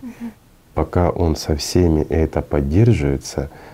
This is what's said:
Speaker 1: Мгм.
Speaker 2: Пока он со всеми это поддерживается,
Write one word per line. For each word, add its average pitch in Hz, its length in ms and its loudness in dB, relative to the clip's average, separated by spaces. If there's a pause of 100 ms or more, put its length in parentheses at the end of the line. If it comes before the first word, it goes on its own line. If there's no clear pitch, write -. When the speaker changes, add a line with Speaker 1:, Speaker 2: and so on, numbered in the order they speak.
Speaker 1:
Мгм. 233 320 -12 (420)
Speaker 2:
Пока 85 360 0
он 82 240 0
со - 220 -4
всеми 80 460 2
это 80 380 -2
поддерживается, 73 1120 0 (240)